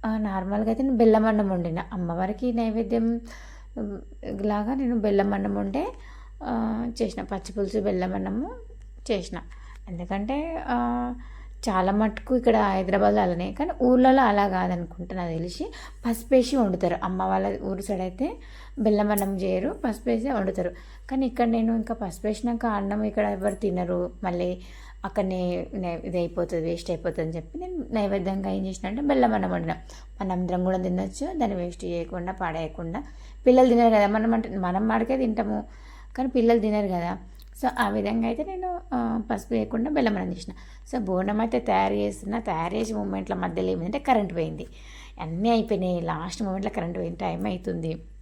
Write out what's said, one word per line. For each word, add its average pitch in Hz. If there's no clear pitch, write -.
ఆ, 220
నార్మల్గా 202
అయితే 226
నేను 269
బెల్లం 220
అన్నం 208
వండిన 175
అమ్మవారికి 185
నైవేద్యం, 226
ఉమ్, 202
లాగా 208
నేను 247
బెల్లం 202
అన్నం 196
వండే, 202
ఆ, 226
చేసిన 208
పచ్చి 185
పులుసు 202
బెల్లం 190
అన్నము 202
చేసిన. 185
ఎందుకంటే, 214
ఆ, 240
చాలా 185
మటుకు 220
ఇక్కడ 233
హైదరాబాద్లో 196
అలానే, 180
కానీ 302
ఊర్లలో 254
అలా 202
కాదనుకుంటా 180
నాకు 175
తెలిసి. 175
పసుపేసి 254
వండుతారు 180
అమ్మ 185
వాళ్ళ 190
ఊరు 190
సైడ్ 196
అయితే 220
బెల్లం 208
అన్నం 196
చేయరు, 190
పసుపేసే 233
వండుతారు. 190
కానీ 269
ఇక్కడ 247
నేను 226
ఇంకా 226
పసుపేసినాక 226
అన్నం 208
ఇక్కడ 214
ఎవరు 202
తినరు, 180
మళ్ళీ 180
అక్కడనే 185
నే-, 180
ఇది 175
అయిపోతుంది, 170
వేస్ట్ 165
అయిపోతుంది 165
అని 165
చెప్పి 165
నేను 359
నైవేద్యంగా 196
ఏం 190
చేసిన 190
అంటే 226
బెల్లం 262
అన్నం 190
వండిన. 170
మనందరం 180
కూడా 185
తినొచ్చు, 190
దాన్ని 202
వేస్ట్ 175
చేయకుండా, 170
పాడేయకుండా. 165
పిల్లలు 254
తినరు 233
కదా, 208
మనం 220
అంటే 220
మనం 185
మాడికే 226
తింటాము, 214
కానీ 254
పిల్లలు 233
తినరు 208
కదా. 180
So 277
ఆ 196
విధంగా 214
అయితే 233
నేను, 370
ఆ, 226
పసుపు 208
వేయకుండా 226
బెల్లం 240
అన్నం 185
చేసిన. 185
So 247
బోనం 196
అయితే 233
తయారు 196
చేస్తున్నా, 208
తయారు 180
చేసే 220
మూమెంట్లో 196
మధ్యలో 180
ఏమైందంటే 185
కరెంట్ 208
పోయింది. 160
అన్నీ 170
అయిపోయినాయి, 196
లాస్ట్ 170
మూమెంట్లో 196
కరెంట్ 170
పోయిన 170
టైమ్ 175
అవుతుంది. 175